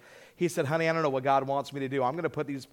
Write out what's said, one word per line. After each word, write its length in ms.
He 120
said, 160
"Honey, 240
I 60
don't 80
know 80
what 140
God 220
wants 280
me 60
to 80
do. 140
I'm 140
gonna 140
put 160
these, 260